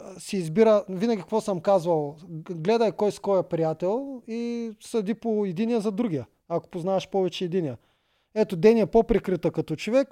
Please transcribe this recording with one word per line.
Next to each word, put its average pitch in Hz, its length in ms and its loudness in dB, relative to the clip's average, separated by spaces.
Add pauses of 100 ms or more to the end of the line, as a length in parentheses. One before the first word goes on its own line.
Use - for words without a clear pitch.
(180)
си 196 200 -8
избира, 196 520 4
винаги 196 320 -2
какво 214 200 -2
съм 190 200 -2
казвал, 160 540 2 (280)
г-, 185 100 -10
гледай 208 380 2
кой 208 200 0
с - 80 -8
кой 196 200 2
е 170 40 2
приятел 180 840 -2
и 233 440 -6 (100)
съди 220 320 -4
по 214 320 -2
единия 220 360 -2
за 214 100 -2
другия, 185 360 -2 (220)
ако 165 200 -4
познаваш 185 400 -2
повече 190 360 -2
единия. 160 320 -2 (580)
Ето, 214 200 0
Дени 214 240 6
е 202 60 4
по-прикрита 196 680 2
като 156 240 -4
човек, 262 360 0